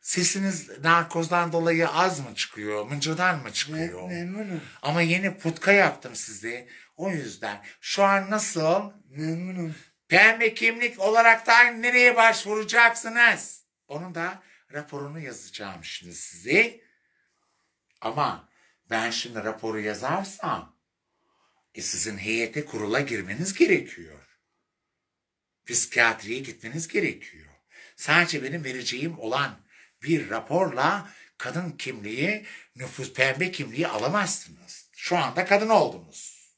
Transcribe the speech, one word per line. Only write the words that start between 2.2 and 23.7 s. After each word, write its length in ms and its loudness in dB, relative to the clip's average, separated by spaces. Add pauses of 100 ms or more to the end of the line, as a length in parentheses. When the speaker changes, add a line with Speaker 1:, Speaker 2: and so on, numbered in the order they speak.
Speaker 1:
mı 140 -10
çıkıyor, 520 -6
mıncırdan 560 -2
mı 100 -12
çıkıyor? 500 -6
Speaker 2:
Me-, 60 -10
memnunum. 520 -8 (220)
Speaker 1:
Ama 200 2
yeni 360 0
putka 340 2
yaptım 420 4
size. 540 -10 (280)
O 140 -4
yüzden. 520 -6 (180)
Şu 220 0
an 280 2
nasıl? 640 0 (180)
Speaker 2:
Memnunum. 640 -6 (340)
Speaker 1:
Pembe 460 6
kimlik 460 0
olaraktan 840 6
nereye 340 6
başvuracaksınız? 1500 4 (260)
Onun 260 -10
da 280 -6 (300)
raporunu 480 -10
yazacağım 640 -14
şimdi 300 -14
size. 680 -2 (1200)
Ama 480 -4 (420)
ben 200 -2
şimdi 340 -8
raporu 360 -6
yazarsam, 960 -6 (1000)
e, 60 -10
sizin 360 -4
heyete 460 -2
kurula 360 -2
girmeniz 540 -4
gerekiyor. 840 -2 (1300)